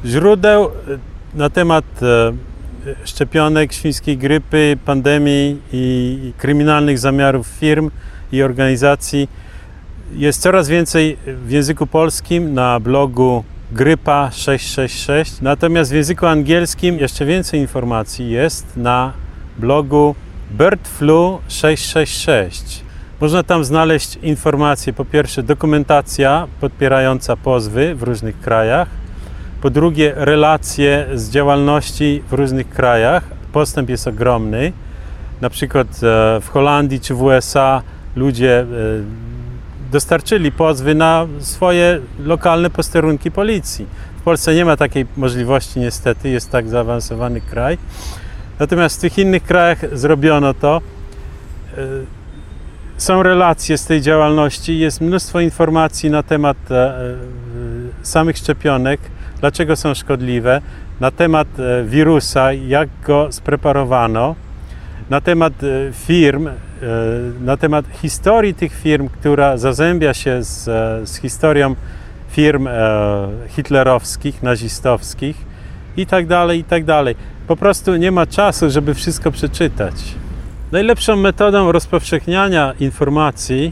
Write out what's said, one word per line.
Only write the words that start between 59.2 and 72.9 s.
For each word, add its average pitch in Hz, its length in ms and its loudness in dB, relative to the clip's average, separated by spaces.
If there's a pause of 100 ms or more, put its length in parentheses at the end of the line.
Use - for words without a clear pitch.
dlaczego 151 360 0
są 147 180 -2
szkodliwe, 123 680 0 (380)
na 131 120 0
temat, 160 360 2 (120)
e, 123 240 0
wirusa, 135 680 4
jak 135 360 0 (160)
go 147 260 2
spreparowano, 131 1040 0 (720)
na 139 120 0
temat, 165 320 2 (100)
e, 135 300 -2
firm, 156 540 2
e, 135 40 -8 (920)
na 131 160 0
temat 151 280 0 (160)
historii 202 520 2
tych - 200 -4
firm, 143 360 0
która 143 480 2
zazębia 143 560 2
się 123 300 -2
z, - 240 -10
e, 113 400 -2
z - 80 -12
historią 139 600 2 (540)
firm, 147 380 2
e, 123 40 -6 (760)